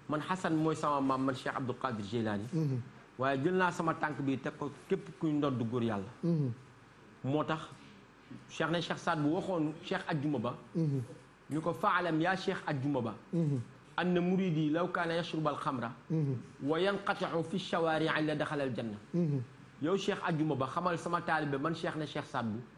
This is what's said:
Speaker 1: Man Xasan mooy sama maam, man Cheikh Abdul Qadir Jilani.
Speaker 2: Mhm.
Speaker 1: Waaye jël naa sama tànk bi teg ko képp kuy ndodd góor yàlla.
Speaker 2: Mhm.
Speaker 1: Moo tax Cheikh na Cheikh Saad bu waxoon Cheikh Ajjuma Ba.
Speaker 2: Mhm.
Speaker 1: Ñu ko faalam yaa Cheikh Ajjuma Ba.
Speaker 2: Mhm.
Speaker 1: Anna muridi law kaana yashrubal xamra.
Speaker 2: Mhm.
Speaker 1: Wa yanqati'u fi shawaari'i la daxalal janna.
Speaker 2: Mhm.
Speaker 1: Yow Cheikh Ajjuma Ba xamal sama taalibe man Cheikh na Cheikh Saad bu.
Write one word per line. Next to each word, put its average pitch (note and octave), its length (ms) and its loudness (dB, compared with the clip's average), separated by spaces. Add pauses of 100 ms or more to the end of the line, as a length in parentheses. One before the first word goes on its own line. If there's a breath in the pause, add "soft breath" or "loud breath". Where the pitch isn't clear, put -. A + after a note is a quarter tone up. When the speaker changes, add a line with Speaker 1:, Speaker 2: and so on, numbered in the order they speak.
Speaker 1:
Man D3+ 120 0
Xasan F#3 360 0
mooy D#3 200 2
sama D3 240 0
maam, C3+ 240 2
man C3+ 100 2
Cheikh C3 220 -4
Abdul B2+ 200 -2
Qadir A2+ 280 -2
Jilani. G#2+ 480 0
Speaker 2:
Mhm. D3 280 0 (380)
Speaker 1:
Waaye C3+ 240 2
jël F3+ 120 2
naa F#3 180 4
sama E3 220 0
tànk D3+ 260 -2
bi C3+ 180 0
teg D3 200 -4
ko C#3+ 120 -4 (180)
képp F#3 300 -2
kuy D#3 140 2
ndodd C#3+ 280 2 (100)
góor A#2+ 120 0
yàlla. G#2 260 0 (140)
Speaker 2:
Mhm. D#3+ 280 2 (720)
Speaker 1:
Moo D3 200 2
tax D#3 160 -2 (880)
Cheikh D#3+ 220 0
na E3+ 100 2
Cheikh E3 180 -4
Saad E3 240 0
bu D3 120 4
waxoon E3+ 380 0 (120)
Cheikh - 240 -2
Ajjuma D3 300 0
Ba. A#2 160 -2 (200)
Speaker 2:
Mhm. D3 260 2 (500)
Speaker 1:
Ñu D3 100 -2
ko E3+ 120 0
faalam F3 480 4
yaa F3+ 160 4
Cheikh F3+ 300 -2
Ajjuma C#3 360 2
Ba. A2+ 120 -2 (180)
Speaker 2:
Mhm. D3+ 280 2 (380)
Speaker 1:
Anna F3 220 4
muridi F3 500 4
law E3 180 2
kaana E3+ 260 0
yashrubal D#3 420 0
xamra. B2 340 -2 (200)
Speaker 2:
Mhm. D3 260 2 (260)
Speaker 1:
Wa D3 160 2
yanqati'u F#3 720 0
fi G3 80 0
shawaari'i D#3+ 680 2
la D3+ 100 2
daxalal D3 380 -2
janna. A2 220 -4 (180)
Speaker 2:
Mhm. D3+ 260 2 (400)
Speaker 1:
Yow E3+ 160 2
Cheikh G3 260 0
Ajjuma D#3 320 2
Ba C3 120 0
xamal E3+ 320 0
sama F3 240 -2
taalibe D3+ 360 0
man D#3+ 160 0
Cheikh D#3+ 220 -4
na D#3 80 -2
Cheikh D3 220 -6
Saad B2 200 -2
bu. A2 140 -2 (180)